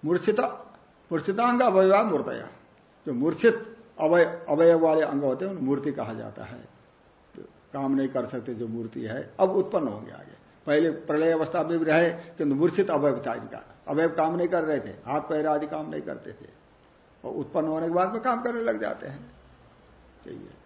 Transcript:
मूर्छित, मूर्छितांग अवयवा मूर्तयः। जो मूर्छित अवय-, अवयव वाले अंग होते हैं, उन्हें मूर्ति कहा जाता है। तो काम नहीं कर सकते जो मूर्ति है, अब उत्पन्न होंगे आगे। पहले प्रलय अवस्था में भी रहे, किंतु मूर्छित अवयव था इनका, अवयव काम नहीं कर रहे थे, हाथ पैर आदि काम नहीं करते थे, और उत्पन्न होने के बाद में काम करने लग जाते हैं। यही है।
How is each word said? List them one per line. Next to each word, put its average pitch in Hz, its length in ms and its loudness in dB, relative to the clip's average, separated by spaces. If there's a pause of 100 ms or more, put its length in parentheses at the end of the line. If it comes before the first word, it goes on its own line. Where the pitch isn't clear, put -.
मूर्छित, 180 340 2 (720)
मूर्छितांग 233 500 0
अवयवा 196 420 6
मूर्तयः। 131 440 -2 (600)
जो 143 60 -4
मूर्छित 160 640 0 (220)
अवय-, 160 500 4
अवयव 165 300 6
वाले 156 220 4
अंग 143 220 0
होते 135 220 0
हैं, 196 60 -4
उन्हें 151 160 -4
मूर्ति 147 240 0
कहा 113 220 -6
जाता 110 300 -12
है। 123 180 -16 (720)
तो - 80 -16
काम 135 520 -4
नहीं 135 120 2
कर 127 180 -2
सकते 123 280 -8
जो 113 140 -6
मूर्ति 117 340 -8
है, 117 380 -8
अब 190 120 4
उत्पन्न 185 360 0
होंगे 107 240 -10
आगे। - 260 -20 (280)
पहले 156 260 4
प्रलय 160 400 0
अवस्था 160 320 0
में 165 160 0
भी 160 60 0
रहे, 160 240 4
किंतु 156 460 -4
मूर्छित 170 340 2
अवयव 143 380 0
था 117 60 -4
इनका, 117 420 -12 (120)
अवयव 156 220 2
काम 160 260 0
नहीं 175 120 0
कर 170 160 0
रहे 151 160 0
थे, 107 100 -10
हाथ 143 320 -6
पैर 151 260 -2
आदि 151 200 0
काम 156 220 -8
नहीं 151 120 -8
करते - 300 -10
थे, - 180 -20 (760)
और 127 80 -8
उत्पन्न 156 340 -2
होने 160 200 -2
के 165 60 -2
बाद 185 200 0
में 226 80 -6
काम 233 200 0
करने 240 200 -4
लग 226 200 -2
जाते - 260 -6
हैं। - 240 -16 (960)
यही - 100 -14
है। - 280 -20